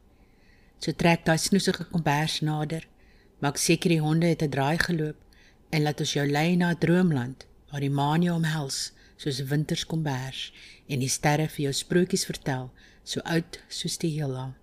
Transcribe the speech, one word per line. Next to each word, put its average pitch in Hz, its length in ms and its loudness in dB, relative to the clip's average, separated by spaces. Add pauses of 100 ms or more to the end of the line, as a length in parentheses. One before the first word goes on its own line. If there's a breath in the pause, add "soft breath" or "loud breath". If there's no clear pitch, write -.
(800 soft breath)
So - 140 -4
trek 170 320 2
daai 160 140 4
snoesige 185 460 0
kombers 156 560 0
nader, 156 480 -4 (500 soft breath)
maak 143 180 -2
seker - 320 2
die 165 120 4
honde 156 260 4
het 165 160 2
'n 151 80 0
draai 143 280 0
geloop 156 440 -2 (500 soft breath)
en 151 140 2
laat 151 180 -2
ons - 80 -4
jou 143 160 0
lei 156 280 2
na 175 160 2
'n 165 60 -4
droomland 160 680 2 (240)
waar 143 100 -6
die 139 200 -2
maan 151 220 2
jou 175 140 2
omhels 156 560 -2 (240 soft breath)
soos 135 240 -4 (120)
winterskombers 147 1000 -4 (340 loud breath)
en 147 120 -4
die 131 100 -2
sterre 151 400 2
vir - 160 -6
jou 139 80 0
sprokies 180 520 0
vertel, 127 460 -6 (340 soft breath)
so - 160 -6
oud 165 480 -2
soos - 300 -6
die 170 200 -2
heelal. 131 440 -6